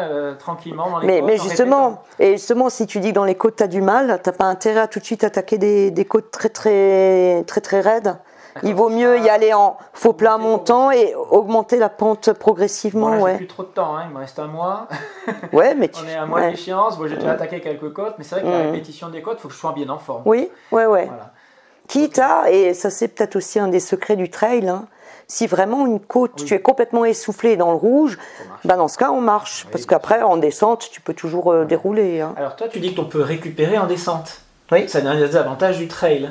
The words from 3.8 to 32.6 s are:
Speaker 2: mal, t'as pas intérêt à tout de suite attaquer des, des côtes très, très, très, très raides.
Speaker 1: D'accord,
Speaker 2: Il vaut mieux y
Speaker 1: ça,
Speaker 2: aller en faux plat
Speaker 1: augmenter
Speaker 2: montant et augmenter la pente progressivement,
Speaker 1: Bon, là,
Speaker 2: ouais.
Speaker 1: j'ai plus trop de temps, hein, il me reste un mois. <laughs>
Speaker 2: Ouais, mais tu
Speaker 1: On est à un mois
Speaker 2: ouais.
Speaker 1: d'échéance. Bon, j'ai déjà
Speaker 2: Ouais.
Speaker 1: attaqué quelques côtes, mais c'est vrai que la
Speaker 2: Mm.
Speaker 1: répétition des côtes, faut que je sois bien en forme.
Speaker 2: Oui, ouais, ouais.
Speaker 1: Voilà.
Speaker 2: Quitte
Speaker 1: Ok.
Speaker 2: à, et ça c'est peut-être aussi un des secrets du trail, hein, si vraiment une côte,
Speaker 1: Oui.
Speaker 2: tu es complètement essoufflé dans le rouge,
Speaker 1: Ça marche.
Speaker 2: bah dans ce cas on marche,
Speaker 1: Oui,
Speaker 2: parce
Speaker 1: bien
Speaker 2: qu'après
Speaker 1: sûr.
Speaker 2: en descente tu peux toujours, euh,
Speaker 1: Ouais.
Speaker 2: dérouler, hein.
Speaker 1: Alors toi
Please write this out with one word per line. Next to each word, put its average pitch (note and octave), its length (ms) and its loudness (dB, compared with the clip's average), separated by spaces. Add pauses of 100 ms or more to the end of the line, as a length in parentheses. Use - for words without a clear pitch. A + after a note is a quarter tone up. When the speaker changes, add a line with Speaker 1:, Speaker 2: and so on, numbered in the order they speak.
Speaker 2:
mal, G#3+ 400 2
t'as F#3 100 0
pas F#3+ 120 -4
intérêt G#3+ 360 0
à A3 80 2
tout G#3+ 120 -8
de - 40 -12
suite A3 200 -2
attaquer G#3 340 -2
des, G3+ 320 2
des F3+ 140 -2
côtes A3 260 -2
très, - 180 -4
très, F#3+ 960 4
très, - 140 -4
très G3 200 0
raides. G#3 360 0 (380)
Speaker 1:
D'accord, - 140 -4
Speaker 2:
Il G#3 80 -2
vaut A3 140 2
mieux A#3+ 280 2
y A3+ 80 0
Speaker 1:
ça, G#3+ 60 6
Speaker 2:
aller G#3+ 220 4
en G3+ 240 2 (160)
faux - 180 2
plat A3 220 2
Speaker 1:
augmenter A3 140 -2 (260)
Speaker 2:
montant C4 180 4
et A3+ 220 2
augmenter A3 640 2
la G#3+ 100 2
pente G#3+ 460 0
progressivement, G#3 760 0
Speaker 1:
Bon, A3 80 2
là, G#3 60 2
Speaker 2:
ouais. F#3 100 2
Speaker 1:
j'ai G3 60 -2
plus F#3 100 -12
trop - 140 -16
de F#3 60 -14
temps, D#3 280 -4
hein, E3 120 -10
il D3 60 -16
me C3+ 60 -12
reste C3+ 180 -14
un D3+ 80 -8
mois. F3+ 400 -8 (400)
<laughs> G#3 280 -8
Speaker 2:
Ouais, A3+ 200 6
mais A3 140 2
tu D#3+ 160 -14
Speaker 1:
On D#3+ 40 -12
est D#3+ 60 -8
à D#3 80 -6
un D#3 40 -6
mois E3 140 -2
Speaker 2:
ouais. E3+ 100 0
Speaker 1:
d'échéance. F#3 480 -2
Bon, D#3 100 -6
j'ai D3 80 -8
déjà - 120 -4
Speaker 2:
Ouais. D#3+ 40 0
Speaker 1:
attaqué D#3+ 280 -6
quelques D3+ 340 -10
côtes, G#3+ 240 -8
mais D3+ 60 -16
c'est F3 120 -12
vrai F#3+ 80 -4
que - 60 -2
la E3+ 140 0
Speaker 2:
Mm. D3+ 80 -2
Speaker 1:
répétition E3 360 -12
des D#3+ 140 -14
côtes, A3+ 180 -8
faut D3 80 -16
que C3 60 -18
je - 40 -20
sois D#3+ 140 -6
bien C#3+ 160 -8
en D3 100 -8
forme. A#2+ 280 -12
Speaker 2:
Oui, B3 240 2 (200)
ouais, A3+ 160 2
ouais. G3+ 200 2
Speaker 1:
Voilà. A2 260 -16 (560)
Speaker 2:
Quitte D4 300 0
Speaker 1:
Ok. C4 60 4
Speaker 2:
à, D#4+ 260 4
et F#3 240 4
ça F#3+ 160 -4
c'est A3+ 180 -4
peut-être G#3 280 -4
aussi F#3+ 220 -4
un G3+ 100 0
des F3+ 120 2
secrets F#3+ 360 -2
du F#3 140 -4
trail, A3 380 0
hein, G3 180 -4 (400)
si - 200 -4
vraiment G#3+ 400 0
une A3 120 0
côte, B3 420 0
Speaker 1:
Oui. D3 40 -8
Speaker 2:
tu E3+ 100 0
es F#3+ 60 0
complètement A#3 460 2
essoufflé A3+ 500 0
dans F3 140 2
le E3 60 2
rouge, A#3+ 420 2 (200)
Speaker 1:
Ça - 100 -20
marche. - 180 -12
Speaker 2:
bah F#3 100 4
dans E3 120 0
ce - 100 -12
cas C4+ 120 2
on C4+ 100 -2
marche, G#3 440 -2
Speaker 1:
Oui, - 80 -20
Speaker 2:
parce - 140 -8
Speaker 1:
bien F3 100 4
Speaker 2:
qu'après A3 240 0
Speaker 1:
sûr. A3 100 2
Speaker 2:
en E3+ 60 4
descente G#3 560 0
tu - 80 -20
peux - 120 -8
toujours, E3+ 400 -2
euh, E3 80 4
Speaker 1:
Ouais. D#3 60 0
Speaker 2:
dérouler, F3 540 0
hein. D#3 160 -6
Speaker 1:
Alors C#3 180 -8
toi A3+ 140 -10